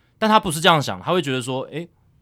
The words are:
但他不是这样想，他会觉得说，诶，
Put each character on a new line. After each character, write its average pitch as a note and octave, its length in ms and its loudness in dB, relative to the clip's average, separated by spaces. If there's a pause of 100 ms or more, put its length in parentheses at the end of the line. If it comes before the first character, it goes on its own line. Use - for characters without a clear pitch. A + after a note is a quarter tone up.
(180)
但 A3 120 0
他 G#3+ 100 6
不 G#3 100 -6
是 D#3 120 -4
这 F3+ 80 6
样 D#3+ 120 6
想， G#2 200 -6
他 C#3+ 100 -4
会 F3+ 100 0
觉 C#3 120 -2
得 C3 80 -2
说， B2+ 220 -4
诶， D3+ 220 -12 (360)